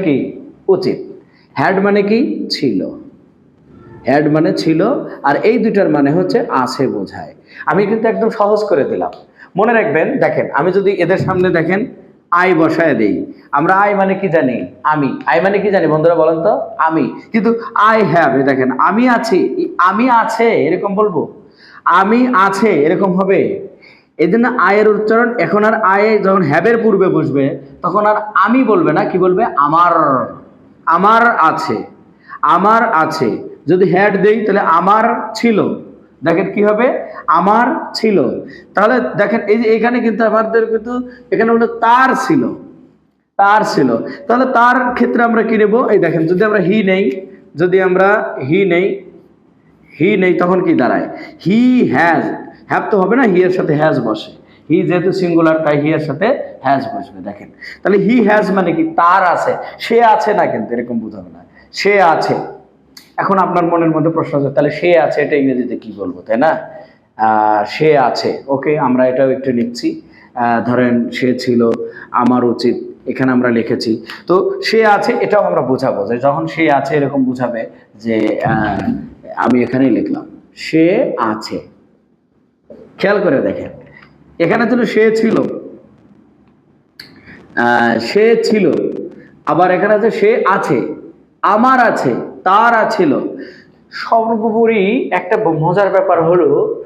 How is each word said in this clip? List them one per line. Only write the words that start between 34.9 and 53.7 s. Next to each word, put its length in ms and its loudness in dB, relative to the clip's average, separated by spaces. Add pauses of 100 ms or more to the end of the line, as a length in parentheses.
ছিল, 180 2 (680)
দেখেন 300 0
কি 140 -2
হবে? 180 2 (500)
আমার 300 2 (300)
ছিল। 200 2 (580)
তাহলে 200 2 (240)
দেখেন, 220 0 (100)
এই 100 4
যে 140 0
এখানে 300 0
কিন্তু 240 0
আমাদের 420 0
কিন্তু 220 -4 (400)
এখানে 220 0
হলো 120 2 (160)
তার 260 4 (160)
ছিল, 180 2 (960)
তার 220 4 (120)
ছিল। 160 2 (380)
তাহলে 180 2 (120)
তার 200 4 (200)
ক্ষেত্রে 320 0
আমরা 200 0
কি 120 0
নেব? 120 2 (200)
এই 120 4
দেখেন, 160 0 (100)
যদি 180 2
আমরা 200 0
he 80 2 (140)
নেই, 120 2 (580)
যদি 160 2 (100)
আমরা 220 4 (380)
he 120 2 (140)
নেই, 120 2 (1120)
he 120 2 (120)
নেই, 200 2
তখন 240 2
কি 160 2
দাঁড়ায়? 260 -2 (380)
He 160 2 (340)
has, 280 2 (480)
have 200 -2
তো 100 0
হবে 180 0
না, 40 4 (100)
he 140 2
এর 100 0
সাথে 240 -2